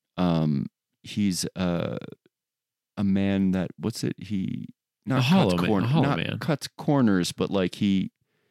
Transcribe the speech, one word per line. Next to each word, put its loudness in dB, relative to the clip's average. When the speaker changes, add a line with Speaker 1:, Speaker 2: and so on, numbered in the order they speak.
Speaker 1:
Um, 2
he's -2
a, -2
a -2
man 2
that, -2
what's -6
it? -4
He -6
not 0
Speaker 2:
A 2
hollow 4
Speaker 1:
cuts 2
Speaker 2:
man, 0
Speaker 1:
corn-, 2
Speaker 2:
a 0
hollow 2
Speaker 1:
not 0
Speaker 2:
man. -4
Speaker 1:
cuts -4
corners, 2
but, -4
like, 0
he, 0